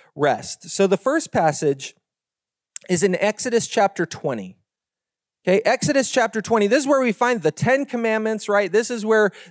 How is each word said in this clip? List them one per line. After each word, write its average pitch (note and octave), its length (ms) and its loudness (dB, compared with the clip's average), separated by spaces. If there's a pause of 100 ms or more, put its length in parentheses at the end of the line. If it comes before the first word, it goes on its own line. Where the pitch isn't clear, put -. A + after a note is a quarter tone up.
(160)
rest. C#3 540 -2
So G3 180 2
the F#3+ 80 4
first C#4+ 380 -2
passage D3 640 -2 (920)
is F3+ 140 2
in F#3 120 2
Exodus G#3+ 520 -2
chapter G3 380 0
twenty. G#2+ 520 -8 (880)
Okay, G3 200 2
Exodus C4+ 440 0
chapter A3+ 320 0
twenty. G#3 260 2
This C4 160 2
is C4 40 -2
where C#4 140 2
we B3 100 2
find A#3+ 300 0
the D#3 100 2
Ten C4+ 340 0
Commandments, A3 600 -2
right? G3+ 240 0
This G#3+ 180 0
is A3+ 160 -6
where, G#3+ 260 4 (200)